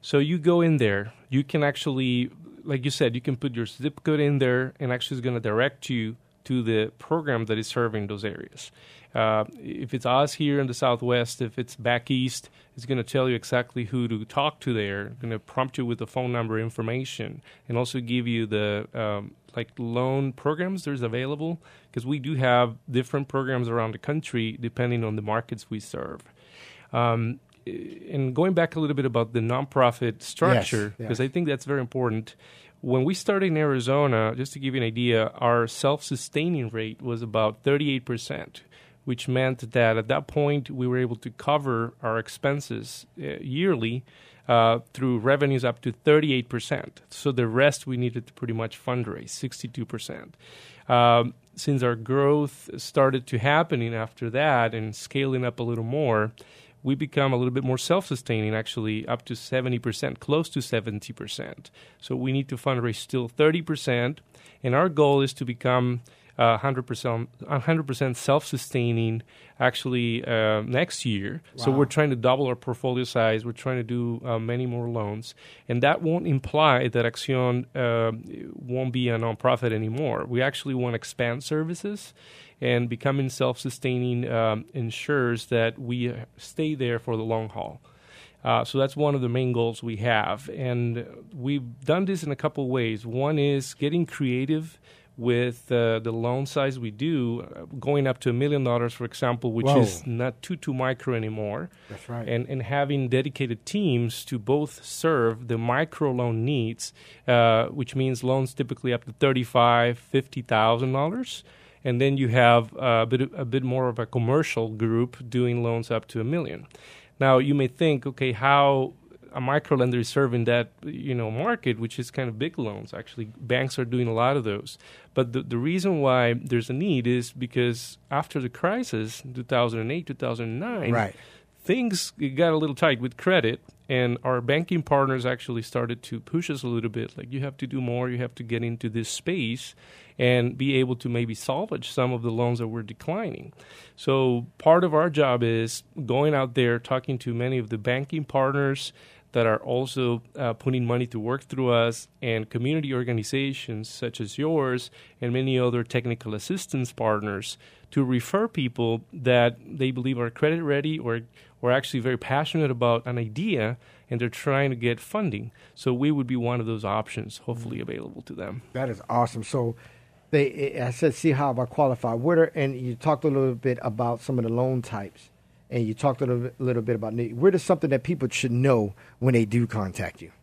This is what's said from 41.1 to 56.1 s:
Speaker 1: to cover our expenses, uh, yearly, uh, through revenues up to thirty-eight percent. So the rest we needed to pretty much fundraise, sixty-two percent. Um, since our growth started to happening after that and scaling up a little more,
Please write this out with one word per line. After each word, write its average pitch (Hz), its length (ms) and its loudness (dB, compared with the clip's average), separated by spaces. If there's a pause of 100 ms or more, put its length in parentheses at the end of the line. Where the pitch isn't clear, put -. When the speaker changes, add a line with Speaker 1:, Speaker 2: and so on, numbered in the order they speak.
Speaker 1:
to 117 160 -12
cover 131 720 0
our 113 160 0
expenses, 123 880 -6 (120)
uh, 143 220 -8
yearly, 131 640 0 (440)
uh, 117 320 6 (140)
through 123 240 0
revenues 135 480 2
up 120 160 -2
to 123 100 -4
thirty-eight 147 580 4
percent. - 600 -6
So - 220 -4
the 120 160 2
rest 131 400 2
we 127 100 -4
needed 123 300 -4
to - 60 -20
pretty 117 200 -6
much 113 280 -6
fundraise, 123 500 -4
sixty-two - 540 -8
percent. - 520 -12 (500)
Um, 120 460 6 (220)
since 139 260 0
our 120 140 2
growth 139 840 0
started 135 500 2
to 123 120 -2
happening 135 560 2
after 113 340 -6
that 120 460 2
and 110 200 -6
scaling 135 480 -2
up 120 160 -4
a 123 40 -2
little 117 200 -2
more, 113 480 2 (520)